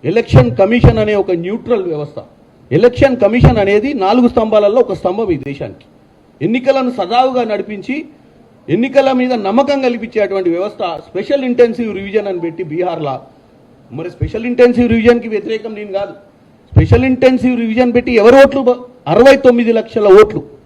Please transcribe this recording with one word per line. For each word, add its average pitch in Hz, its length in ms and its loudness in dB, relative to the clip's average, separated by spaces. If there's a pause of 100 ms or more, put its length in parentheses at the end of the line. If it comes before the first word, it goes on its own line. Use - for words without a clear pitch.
ఎలక్షన్ 233 400 2 (100)
కమిషన్ 226 440 2
అనే 214 180 -2
ఒక 190 100 -4 (120)
న్యూట్రల్ 208 480 -4
వ్యవస్థ, 147 260 -10 (600)
ఎలక్షన్ 247 460 2
కమిషన్ 233 400 2
అనేది 208 260 0 (160)
నాలుగు 240 280 2
స్తంభాలలో 214 520 2
ఒక 190 140 -6
స్తంభం 202 360 -4
ఈ - 20 -10 (120)
దేశానికి. - 380 -14 (600)
ఎన్నికలను 254 520 0
సజావుగా 247 520 0
నడిపించి 208 460 -8 (760)
ఎన్నికల 269 340 0 (100)
మీద 254 140 -2 (140)
నమ్మకం 269 380 0
కల్పించేటువంటి 202 720 -4
వ్యవస్థ 202 260 -8 (260)
స్పెషల్ 254 420 -4
ఇంటెన్సివ్ 240 400 0 (100)
రివిజన్ 202 320 -6
అని 175 140 -6
పెట్టి 170 260 -10
బీహార్లో, 160 440 -6 (840)
మరి 175 180 -10
స్పెషల్ - 360 -8
ఇంటెన్సివ్ 240 420 2
రివిజన్కి 233 400 0
వ్యతిరేకం 220 460 -8
నేను 208 200 -14
కాదు. 202 140 -8 (580)
స్పెషల్ 240 400 2
ఇంటెన్సివ్ 254 520 2
రివిజన్ 233 320 0
పెట్టి 247 160 -2 (100)
ఎవరి 240 220 6
ఓట్లు 277 240 2
బ-, 247 100 0 (360)
అరవై 269 220 6 (100)
తొమ్మిది 240 340 4
లక్షల 214 280 -2 (140)
ఓట్లు - 200 2 (240)